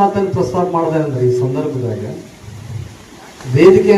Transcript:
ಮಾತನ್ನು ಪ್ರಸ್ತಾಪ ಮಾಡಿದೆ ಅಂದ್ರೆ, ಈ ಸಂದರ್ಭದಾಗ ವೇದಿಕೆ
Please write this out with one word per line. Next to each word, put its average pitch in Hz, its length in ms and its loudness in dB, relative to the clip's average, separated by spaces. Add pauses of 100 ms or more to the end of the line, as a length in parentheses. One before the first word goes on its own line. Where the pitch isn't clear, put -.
ಮಾತನ್ನು 196 360 0
ಪ್ರಸ್ತಾಪ 180 300 0 (100)
ಮಾಡಿದೆ 160 280 0
ಅಂದ್ರೆ, 127 260 -2
ಈ - 100 2
ಸಂದರ್ಭದಾಗ 123 640 -4 (1500)
ವೇದಿಕೆ 196 440 6